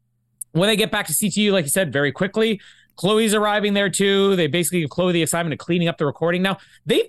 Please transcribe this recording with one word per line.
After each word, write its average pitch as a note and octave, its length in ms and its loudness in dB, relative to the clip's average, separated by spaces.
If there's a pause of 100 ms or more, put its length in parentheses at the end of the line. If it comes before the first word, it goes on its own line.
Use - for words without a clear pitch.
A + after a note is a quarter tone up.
(520)
when F#3 160 2
they A3 80 2
get G#3+ 140 0
back G#3 180 -4
to D#3 40 -6
C G#3+ 160 -2
T G#3 140 -2
U, G#3 100 2
like F3+ 140 0
you C#3 40 -6
said, F#3 220 0
very C#3 180 2
quickly, A3 480 -2 (380)
Chloe's G#3+ 380 2
arriving G#3 400 0
there G3+ 160 0
too. G3 460 2
They E3+ 100 2
basically F3 340 -2
give D3 80 -4
Chloe F3+ 240 0
the E3+ 100 2
assignment E3 300 -2
of A#2 60 -6
cleaning E3+ 300 -2
up E3+ 100 -6
the D#3 80 0
recording. E3+ 340 -2
Now, F#3+ 160 0 (300)
they C#4 220 2